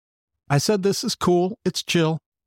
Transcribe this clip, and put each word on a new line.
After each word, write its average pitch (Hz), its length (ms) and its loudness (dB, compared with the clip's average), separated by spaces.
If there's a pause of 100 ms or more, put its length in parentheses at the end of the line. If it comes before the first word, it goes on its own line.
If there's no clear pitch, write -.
(500)
I 143 100 2
said, 202 240 0
"This 196 200 0
is 226 120 -4
cool. 180 500 0
It's - 160 -4
chill. 160 380 0 (280)